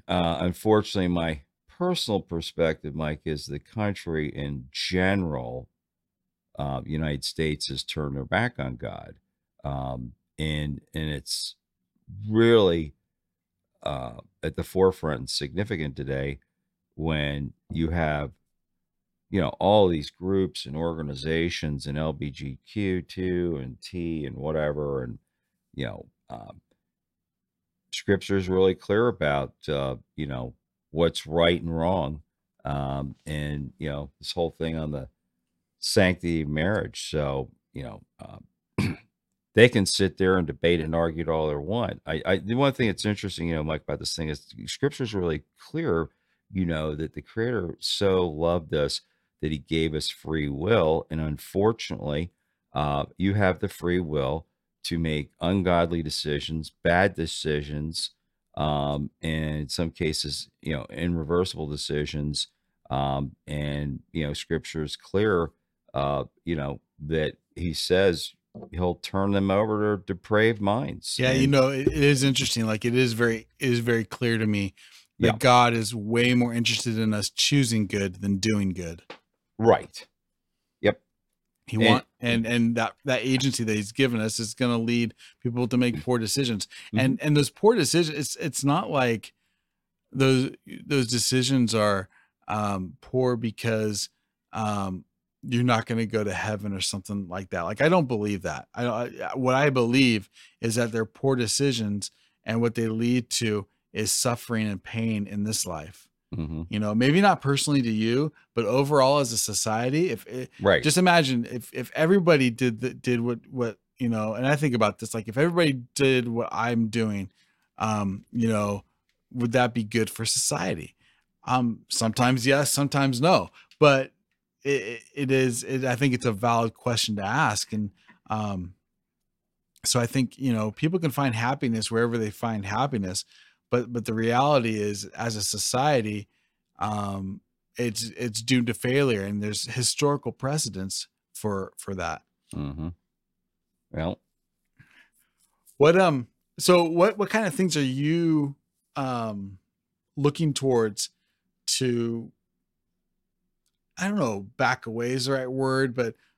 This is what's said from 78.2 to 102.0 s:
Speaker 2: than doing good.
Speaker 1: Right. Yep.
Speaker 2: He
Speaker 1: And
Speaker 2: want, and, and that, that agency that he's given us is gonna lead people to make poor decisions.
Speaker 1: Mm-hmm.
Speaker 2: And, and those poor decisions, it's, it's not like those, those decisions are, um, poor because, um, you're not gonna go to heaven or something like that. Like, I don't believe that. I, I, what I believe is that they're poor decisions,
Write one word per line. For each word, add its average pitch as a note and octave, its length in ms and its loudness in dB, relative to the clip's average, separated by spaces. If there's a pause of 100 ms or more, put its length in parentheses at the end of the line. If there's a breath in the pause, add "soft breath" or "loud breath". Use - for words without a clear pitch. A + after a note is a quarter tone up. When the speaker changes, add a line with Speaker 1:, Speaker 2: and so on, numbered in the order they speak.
Speaker 2:
than G2+ 140 2
doing G2+ 340 0
good. E2+ 320 -8 (560)
Speaker 1:
Right. - 480 2 (760)
Yep. G2+ 200 2 (640)
Speaker 2:
He G#2+ 100 -6
Speaker 1:
And A2+ 100 4
Speaker 2:
want, A#2 180 6 (160)
and, A#2 260 0
and A#2 300 2
that, - 180 -2 (120)
that B2+ 160 0
agency C3 420 0
that A2 100 0
he's G#2+ 180 -2
given A#2+ 280 2
us A2 180 -2
is A2+ 160 -6
gonna A#2+ 240 0
lead A#2 360 0 (280 loud breath)
people B2 260 -2
to B2 100 0
make B2 240 2
poor B2 160 0
decisions. A2+ 480 -2
Speaker 1:
Mm-hmm. - 320 -6
Speaker 2:
And, C3 240 2
and D3+ 140 4
those D3 140 4
poor A3 240 4
decisions, D#3 440 2
it's, - 180 -6
it's - 280 -4
not E3+ 260 2
like B2 420 0 (800)
those, C3 380 4 (360)
those C#3 220 2
decisions B2 640 2
are, G#2 340 2 (400 soft breath)
um, G2+ 520 -4
poor B2+ 360 0
because, A2 720 -2 (420)
um, G2 520 -4 (380)
you're B2 220 0
not A#2 220 4
gonna A2+ 200 -2
go G#2+ 160 0
to G2+ 120 -4
heaven G#2 400 -4
or F#2+ 60 -6
something G2+ 480 -6
like F#2+ 220 -10
that. F2+ 120 -4
Like, G2+ 180 -4
I C#3+ 80 6
don't E3+ 200 4
believe G#2 340 -2
that. D#2 320 -6
I, A#2 100 -4
I, A#2 500 -4
what B2+ 200 2
I C#3+ 160 4
believe B2 580 4 (320 soft breath)
is A2+ 140 0
that A#2+ 180 0
they're A2 140 -2
poor C3+ 300 0
decisions, A#2 720 0 (340)